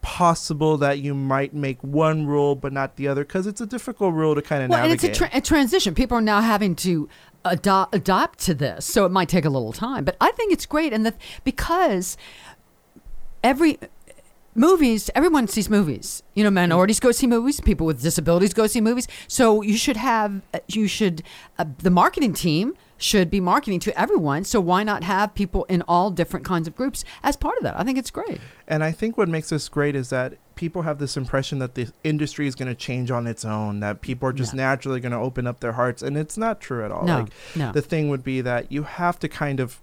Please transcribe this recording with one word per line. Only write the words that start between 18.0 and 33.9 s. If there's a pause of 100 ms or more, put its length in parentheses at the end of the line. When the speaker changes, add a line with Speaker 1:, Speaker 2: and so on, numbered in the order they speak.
Speaker 2:
disabilities
go
see
movies. (200)
So
you
should
have, (120)
uh,
you
should, (360)
uh, (140)
the
marketing
team (260)
should
be
marketing
to
everyone.
So
why
not
have
people
in
all
different
kinds
of
groups (160)
as
part
of
that?
I
think
it's
great. (260)
Speaker 1:
And
I
think
what
makes
this
great
is
that (220)
people
have
this
impression
that
the (140)
industry
is
gonna
change
on
its
own,
that